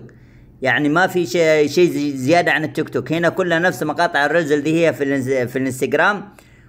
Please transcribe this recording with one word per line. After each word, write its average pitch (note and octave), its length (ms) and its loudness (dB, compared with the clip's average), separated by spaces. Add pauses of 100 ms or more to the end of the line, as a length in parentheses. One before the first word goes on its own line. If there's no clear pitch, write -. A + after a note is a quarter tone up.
(600)
يعني C3 280 0
ما F3 180 2
في F3+ 180 -2
شيء، D#3 420 2
شيء E3+ 220 4
زي-، C#3+ 280 -4
زيادة D#3+ 340 2
عن D3 120 0
التيك D3+ 260 -4
توك. C3 220 -6
هنا E3 180 0
كلها E3+ 300 0
نفس F3+ 240 0
مقاطع D3+ 420 0
الريلز D3+ 260 0
اللي D#3+ 340 0
هي D3+ 80 4
في C#3 100 -4
الانز-، C3 460 -2
في C3+ 100 -4
الانستغرام C#3 680 -2 (400)